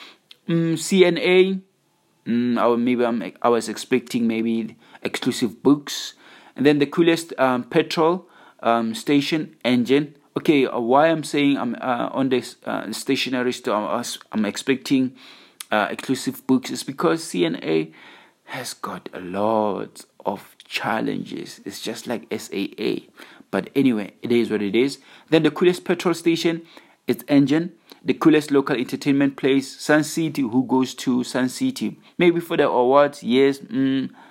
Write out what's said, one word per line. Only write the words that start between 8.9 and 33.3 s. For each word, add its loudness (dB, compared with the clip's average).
station, 0
Engen. 2
Okay, 2
uh, -4
why 4
I'm 0
saying 2
I'm, -4
uh, -4
on -2
this, -2
uh, -6
stationery -2
store, -2
I'm, -2
I'm -2
expecting, -2
uh, 2
exclusive -6
books 2
is -8
because -2
C -2
N -6
A -2
has -12
got -14
a -12
lot -4
of -8
challenges. -6
It's -14
just -10
like -8
S -8
A -6
A. -6
But -4
anyway, 0
it -6
is 2
what -2
it -2
is. 2
Then 4
the 2
coolest 0
petrol -2
station, -2
it's -4
Engen. 2
The 0
coolest 4
local 2
entertainment 0
place, 0
Sun 2
City. -4
Who 0
goes 0
to -2
Sun -2
City? -4
Maybe 4
for -2
the 4
awards, 4
yes. 4